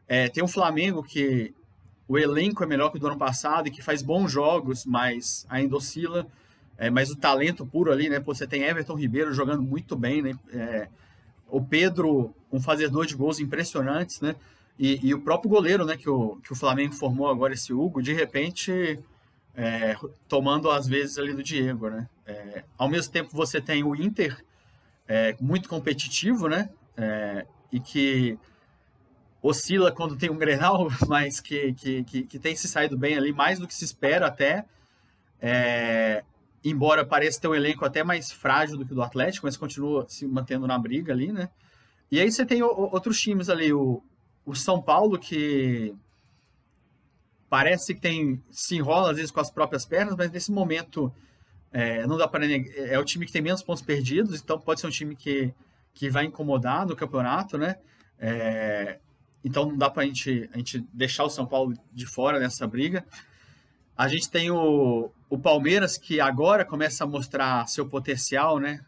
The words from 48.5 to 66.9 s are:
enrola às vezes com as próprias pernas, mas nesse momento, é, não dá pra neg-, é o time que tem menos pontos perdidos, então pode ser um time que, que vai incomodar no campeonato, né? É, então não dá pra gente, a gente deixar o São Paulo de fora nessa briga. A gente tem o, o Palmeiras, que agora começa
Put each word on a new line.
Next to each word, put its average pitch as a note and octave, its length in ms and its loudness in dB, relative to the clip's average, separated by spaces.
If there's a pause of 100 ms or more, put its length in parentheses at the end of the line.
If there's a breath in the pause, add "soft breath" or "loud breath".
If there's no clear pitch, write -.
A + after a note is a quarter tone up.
enrola D#3+ 360 4
às D3 60 -2
vezes D#3 140 -6
com - 80 -2
as D3 120 -2
próprias D3+ 340 0
pernas, F#3+ 300 0
mas F3 160 0
nesse F3 200 -6
momento, E3 640 -2 (580 soft breath)
é, A#2 360 -2
não D#3 100 0
dá D#3+ 100 4
pra D#3+ 120 -2
neg-, C#3+ 360 0
é C3+ 220 -2
o C#3+ 80 2
time E3+ 200 -4
que - 60 -16
tem E3 100 0
menos F3+ 200 0
pontos - 220 -6
perdidos, D3 560 0
então D#3+ 200 -4
pode - 200 -2
ser E3+ 80 -6
um D3+ 40 -4
time D3 240 -6
que, C#3 380 -2 (400 soft breath)
que C#3 160 -6
vai C#3+ 160 2
incomodar C#3+ 600 0
no E3+ 100 -4
campeonato, D3 640 -2
né? F3 200 -2 (420 soft breath)
É, A2 800 -2 (440)
então C#3 220 0
não D3 120 -4
dá C#3 120 4
pra C#3+ 140 -2
gente, B2+ 500 -2
a A#2 40 -6
gente A#2+ 220 -6 (140)
deixar B2+ 300 -2
o D3 60 0
São D3 160 -4
Paulo C3 280 0 (180)
de B2 140 -10
fora D3 340 0
nessa B2+ 280 -2
briga. D3+ 380 -2 (920 loud breath)
A B2+ 100 2
gente D3+ 220 -2
tem E3+ 200 0
o, D3 640 4 (180)
o C#3 80 -2
Palmeiras, D#3+ 600 4
que D#3 220 -4
agora C#3+ 460 4
começa D3+ 380 -2